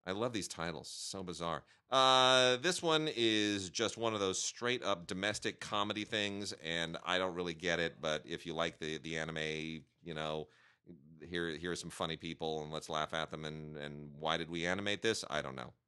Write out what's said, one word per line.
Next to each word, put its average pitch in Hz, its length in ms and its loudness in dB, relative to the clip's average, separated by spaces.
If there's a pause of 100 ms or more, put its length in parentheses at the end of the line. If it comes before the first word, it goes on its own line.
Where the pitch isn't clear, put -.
I 92 60 -2
love 117 220 0
these 92 140 -2
titles. 82 420 -4
So - 340 -8
bizarre. 85 400 -4 (280)
Uh, 131 680 8
this 170 200 0
one 156 360 4
is 104 520 4
just 110 280 -2
one 113 160 0
of 104 80 0
those 95 200 2
straight 120 400 -2
up 87 260 -2
domestic 101 520 -2
comedy 104 460 0
things, 101 480 -2 (100)
and 82 420 -2
I 90 120 2
don't 92 180 0
really 87 180 -2
get 85 280 0
it, 82 180 0
but 78 260 0
if 82 200 -8
you 85 100 -6
like 82 240 -2
the, 78 200 -4
the 80 180 -6
anime, 80 680 -4 (180)
you 82 120 -10
know, 78 340 -4 (720)
here, 85 360 -2
here 87 160 -2
are - 20 0
some 85 140 -8
funny 82 260 -2
people, 80 480 -4
and 76 80 -8
let's 78 180 -6
laugh 78 240 0
at 80 160 -2
them, 78 140 -8
and, 76 320 -8
and 73 420 -10
why 78 200 0
did 82 120 -4
we 85 160 -2
animate 101 360 0
this? 113 280 0
I 76 120 0
don't 67 160 -6
know. 62 160 -10 (140)